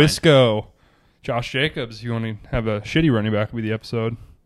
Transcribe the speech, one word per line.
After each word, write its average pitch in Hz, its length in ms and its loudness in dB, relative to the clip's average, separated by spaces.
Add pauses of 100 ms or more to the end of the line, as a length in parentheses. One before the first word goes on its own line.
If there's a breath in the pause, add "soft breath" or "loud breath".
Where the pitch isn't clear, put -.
Wisco. 127 580 4 (560)
Josh 117 280 -6
Jacobs, 131 480 -4
if 110 40 -16
you 120 100 -6
wanna 113 240 -6 (140)
have 117 160 -2
a 104 140 -2
shitty 160 320 2
running 110 180 2
back, 107 220 0
would 117 100 -6
be 110 60 -4
the 110 40 -2
episode. 113 440 -4 (280)